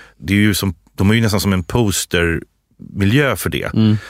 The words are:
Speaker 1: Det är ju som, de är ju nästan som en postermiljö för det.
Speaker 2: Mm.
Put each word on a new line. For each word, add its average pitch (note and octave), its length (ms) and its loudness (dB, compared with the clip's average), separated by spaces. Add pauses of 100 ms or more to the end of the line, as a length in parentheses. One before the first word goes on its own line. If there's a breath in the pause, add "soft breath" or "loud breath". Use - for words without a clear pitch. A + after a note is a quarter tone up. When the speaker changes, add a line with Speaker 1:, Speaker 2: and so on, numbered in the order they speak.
(180 loud breath)
Speaker 1:
Det F#2 160 -4
är G2+ 40 2
ju G#2 160 2
som, F#2+ 220 -4 (200)
de G2 140 2
är G#2+ 40 4
ju A#2 80 2
nästan G#2 180 0
som G2 140 0
en F#2 100 -2
postermiljö G2 1700 -2
för - 140 -6
det. - 240 -6
Speaker 2:
Mm. G#2+ 240 2 (120)